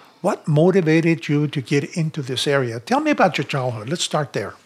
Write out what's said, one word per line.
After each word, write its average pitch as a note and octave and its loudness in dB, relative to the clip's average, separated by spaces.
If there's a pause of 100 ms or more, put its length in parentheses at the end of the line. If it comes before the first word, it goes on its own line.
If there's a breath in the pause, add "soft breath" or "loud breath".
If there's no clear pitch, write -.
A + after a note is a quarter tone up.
(220 loud breath)
what - -2
motivated E3 4
you D3 0
to C#3+ -6
get C#3+ -2
into D#3+ -4
this B2 -4
area. B2+ 0
Tell B3+ 0
me D4+ 0
about G#3+ 2
your D3 -2
childhood. B2 -4
Let's E3 -4
start D3+ -2
there. G2 -6 (120)